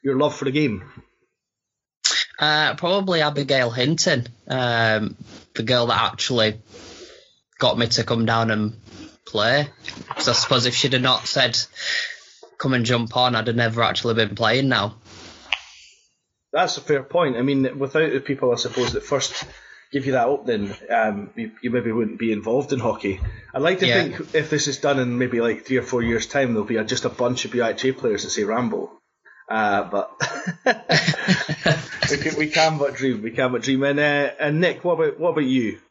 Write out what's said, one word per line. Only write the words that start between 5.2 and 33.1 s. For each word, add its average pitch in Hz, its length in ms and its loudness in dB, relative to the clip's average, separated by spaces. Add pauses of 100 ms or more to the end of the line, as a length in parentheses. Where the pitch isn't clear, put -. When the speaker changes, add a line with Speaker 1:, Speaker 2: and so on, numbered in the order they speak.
Speaker 2:
the 117 100 -4
girl 120 220 2
that 117 140 2 (120)
actually 110 480 0 (1000)
got 127 180 2
me 120 120 0
to 113 160 0
come 113 220 0
down 113 260 2
and 107 220 -2 (520)
play. 120 420 2 (420)
'Cause - 180 -2
I 120 40 2
suppose 123 320 2
if 120 120 0
she'd 135 160 2
have 127 100 2
not 127 240 2
said, 123 320 0 (1000)
"Come 131 160 0
and 117 120 2
jump 117 300 0
on," 123 180 4
I'd 110 140 0
have 117 80 0
never 117 260 2
actually 113 320 0
been 107 220 0
playing 120 320 2
now. 110 260 0 (1600)
Speaker 1:
That's 170 240 0
a - 40 -10
fair 139 220 0
point. 156 340 0
I 120 60 0
mean, 135 360 2
without 147 340 0
the 127 80 0
people, 131 320 0
I 117 40 2
suppose, 120 360 -2
that 107 100 -4
first - 420 -4 (480)
give 135 140 -2
you 139 60 0
that 123 160 2
opening, 110 460 -2 (160)
um, 107 440 0
you, 113 160 -8 (100)
you 120 100 -4
maybe 117 200 0
wouldn't 110 300 -2
be 113 100 0
involved 117 420 0
in 135 60 0
hockey. 104 420 -2 (320)
I'd 135 100 -2
like 185 180 2
to 185 60 2
Speaker 2:
Yeah. 117 180 4
Speaker 1:
think - 300 -8
if 156 140 2
this 147 200 0
is 135 100 -6
done 139 220 2
in 123 180 0
maybe, 123 220 0
like, 113 260 0
three 127 120 2
or 117 40 0
four 120 200 -2
years' 113 240 0
time, 131 260 0
there'll 107 120 0
be 110 120 -2
a, 107 80 0
just 123 200 -4
a 120 60 0
bunch 127 340 -2
of 113 60 -8
B 120 100 0
I 113 100 2
H 110 140 -6
A 131 80 4
players 110 300 0
that 92 80 -10
say 107 140 -2
Rambo. 110 480 -2 (580)
Uh, 104 340 2
but 98 280 -4 (540)
<laughs> - 0 - (1400)
we 143 80 2
can, 147 200 -2
we 156 100 0
can 156 300 4
but 139 160 0
dream. 120 280 0